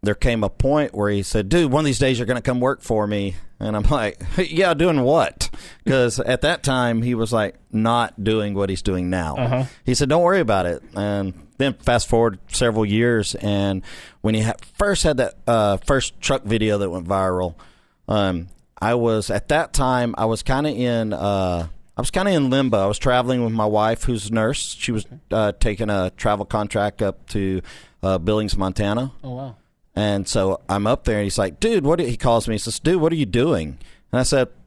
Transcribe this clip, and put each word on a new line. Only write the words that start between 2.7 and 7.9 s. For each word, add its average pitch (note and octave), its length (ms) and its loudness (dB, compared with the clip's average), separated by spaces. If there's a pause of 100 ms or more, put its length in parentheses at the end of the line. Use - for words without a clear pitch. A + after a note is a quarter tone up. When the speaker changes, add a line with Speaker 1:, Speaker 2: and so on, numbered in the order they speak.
Speaker 1:
for G#2+ 240 -2
me." G2+ 300 -2 (240)
And G#2+ 140 -4
I'm G#2 100 -2
like, A2+ 360 0 (100)
<laughs> - 80 -4
"Yeah, E3+ 360 2
doing D#3 280 2
what?" B2+ 480 2 (360)
'Cause B2+ 340 2
at B2 220 0
that D#3+ 200 0
time, B2 400 2
he B2 140 0
was, A2 160 -2
like, G#2+ 240 0 (160)
not A2+ 500 0